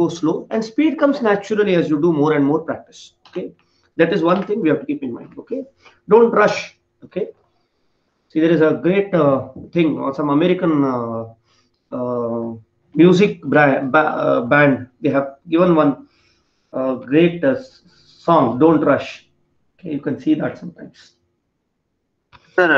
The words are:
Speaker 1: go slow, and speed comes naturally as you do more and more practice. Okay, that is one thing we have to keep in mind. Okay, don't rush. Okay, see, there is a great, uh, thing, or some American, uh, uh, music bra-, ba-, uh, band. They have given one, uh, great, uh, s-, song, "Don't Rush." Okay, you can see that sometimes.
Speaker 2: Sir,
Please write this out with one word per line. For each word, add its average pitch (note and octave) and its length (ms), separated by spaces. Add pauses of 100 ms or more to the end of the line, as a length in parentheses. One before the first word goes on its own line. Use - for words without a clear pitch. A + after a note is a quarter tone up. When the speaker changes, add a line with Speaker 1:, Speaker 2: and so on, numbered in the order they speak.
Speaker 1:
go E3+ 80
slow, D#3+ 420
and A3 120
speed D4 360
comes C#4+ 240
naturally G#3 500
as D#3 160
you D3+ 100
do E3+ 140
more D3+ 200
and C#3+ 120
more D3+ 140
practice. - 540 (140)
Okay, - 180 (520)
that E3+ 160
is F3+ 80
one F3+ 240
thing G#3 160
we D#3 80
have E3 120
to - 40
keep C#3+ 160
in B2+ 100
mind. - 280
Okay, C4 240 (440)
don't A3+ 220
rush. - 480 (280)
Okay, - 200 (1040)
see, D#3+ 140
there E3 140
is D3+ 40
a D#3 120 (120)
great, G3 300
uh, C#3+ 320 (240)
thing, D#3+ 260
or C3+ 220
some D3 100
American, F3 440 (100)
uh, A#2 400 (760)
uh, A#2 560 (480)
music F3+ 400
bra-, C#3+ 400 (140)
ba-, D#3 180 (120)
uh, C3+ 160 (100)
band. C#3+ 240 (260)
They D#3 160
have C#3 120 (200)
given E3+ 240
one, D3+ 180 (840)
uh, C3 200 (160)
great, E3+ 340
uh, C3+ 200
s-, - 180 (460)
song, C3 320
"Don't D#3 320
Rush." - 180 (640)
Okay, E3+ 220
you C3 120
can C3 120
see D#3 240
that - 160
sometimes. - 560 (1400)
Speaker 2:
Sir, F3 220